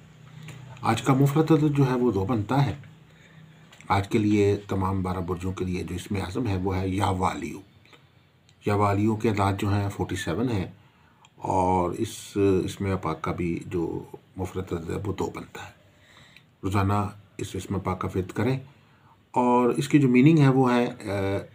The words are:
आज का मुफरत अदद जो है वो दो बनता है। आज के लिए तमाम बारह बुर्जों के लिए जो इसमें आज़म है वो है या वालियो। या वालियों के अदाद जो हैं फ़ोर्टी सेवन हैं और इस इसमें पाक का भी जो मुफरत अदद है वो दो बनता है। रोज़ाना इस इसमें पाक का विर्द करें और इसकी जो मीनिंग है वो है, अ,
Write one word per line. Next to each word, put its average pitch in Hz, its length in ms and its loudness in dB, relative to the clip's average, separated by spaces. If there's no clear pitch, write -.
आज 110 180 0
का 143 140 2
मुफरत 143 380 4
अदद 151 160 4
जो 143 160 4
है 127 120 0
वो 123 160 2
दो 95 120 0
बनता 110 320 -2
है। 131 260 0
आज 101 160 2
के 117 120 2
लिए 104 380 4
तमाम 95 460 -2
बारह 92 180 -2
बुर्जों 90 320 -4
के 92 120 -4
लिए 92 200 -4
जो 82 100 -8
इसमें 95 280 -4
आज़म 107 240 -4
है 95 100 0
वो 92 160 0
है 92 180 0
या 98 200 0
वालियो। 85 520 -4
या 104 80 0
वालियों 104 400 2
के 110 120 0
अदाद 98 300 0
जो 104 100 -2
हैं 101 200 0
फ़ोर्टी 92 280 -6
सेवन 98 320 -4
हैं 95 280 -4
और 92 520 0
इस - 400 -8
इसमें 98 360 -4
पाक 80 240 -4
का 92 80 -4
भी 85 340 -4
जो 87 440 -4
मुफरत 92 340 -6
अदद 85 180 -8
है 92 60 -4
वो 98 160 -6
दो 87 240 -6
बनता - 280 -14
है। - 100 -20
रोज़ाना 101 560 0
इस - 160 -10
इसमें 95 240 -6
पाक 92 200 -6
का 95 80 -4
विर्द 95 240 -4
करें 131 280 -2
और 123 380 2
इसकी 139 260 2
जो 135 100 4
मीनिंग 135 300 8
है 143 100 8
वो 131 200 4
है, 123 180 2
अ, 98 680 -4